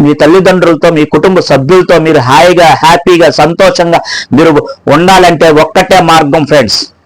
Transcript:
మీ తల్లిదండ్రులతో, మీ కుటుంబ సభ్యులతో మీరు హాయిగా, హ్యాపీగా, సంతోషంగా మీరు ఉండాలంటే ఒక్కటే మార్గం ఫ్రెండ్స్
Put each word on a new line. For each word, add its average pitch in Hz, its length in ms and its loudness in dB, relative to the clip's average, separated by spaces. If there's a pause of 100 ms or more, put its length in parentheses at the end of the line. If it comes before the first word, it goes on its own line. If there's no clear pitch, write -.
మీ 147 100 0
తల్లిదండ్రులతో, 170 840 0
మీ 151 80 0
కుటుంబ 170 340 0
సభ్యులతో 160 600 0
మీరు 160 200 0
హాయిగా, 165 500 2 (160)
హ్యాపీగా, 175 440 2 (120)
సంతోషంగా 170 580 0 (380)
మీరు 165 140 2 (440)
ఉండాలంటే 175 540 2
ఒక్కటే 180 520 0
మార్గం 160 440 0
ఫ్రెండ్స్ 135 340 -2 (260)